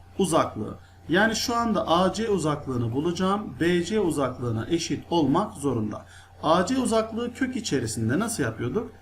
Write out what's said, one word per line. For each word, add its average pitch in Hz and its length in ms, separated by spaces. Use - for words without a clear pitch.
uzaklığı. 143 600
Yani 208 280
şu 233 200
anda 226 320
A 180 240
C 220 160
uzaklığını 143 640
bulacağım. 185 680
B 175 240
C 214 160
uzaklığına 123 720
eşit 160 400
olmak 170 440
zorunda. 117 520
A 175 240
C 262 120
uzaklığı 226 560
kök 254 220
içerisinde 117 600
nasıl 220 240
yapıyorduk? 127 600